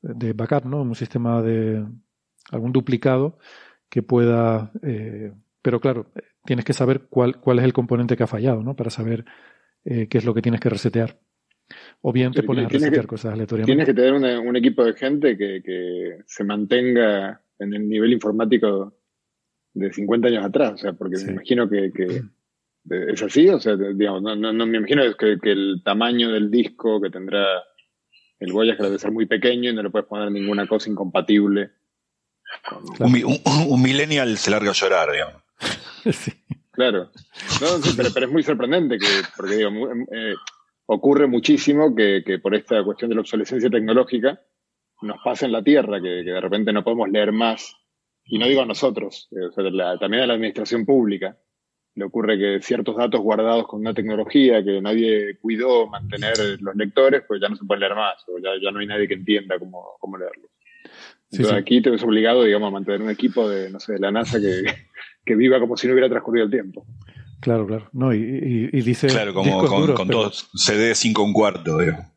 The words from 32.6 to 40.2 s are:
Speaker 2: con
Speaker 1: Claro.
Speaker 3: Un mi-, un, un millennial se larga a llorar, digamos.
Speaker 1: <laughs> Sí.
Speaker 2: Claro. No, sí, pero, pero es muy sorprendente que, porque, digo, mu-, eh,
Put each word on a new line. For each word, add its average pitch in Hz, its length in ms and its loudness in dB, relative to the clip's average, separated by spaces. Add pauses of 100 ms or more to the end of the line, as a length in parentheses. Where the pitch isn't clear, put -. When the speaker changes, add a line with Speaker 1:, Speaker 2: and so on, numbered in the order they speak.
Speaker 2:
con - 160 -12 (120)
Speaker 1:
Claro. 120 100 0
Speaker 3:
Un 123 60 6
mi-, 123 120 4
un, 127 160 0 (280)
un 127 140 4
millennial 135 560 2
se - 120 -2
larga 104 220 2
a - 20 0
llorar, 90 380 2
digamos. 76 320 -6 (160)
Speaker 1:
<laughs> - 520 -6
Sí. - 200 -6 (400)
Speaker 2:
Claro. 110 400 -2 (500)
No, 147 60 0 (160)
sí, 135 120 2
pero, 120 180 0
pero 127 120 0
es 127 60 -4
muy 156 100 2
sorprendente 135 560 0
que, 98 80 -4 (300)
porque, 98 220 -4
digo, 107 120 0
mu-, 117 420 -6
eh, 110 220 -6 (520)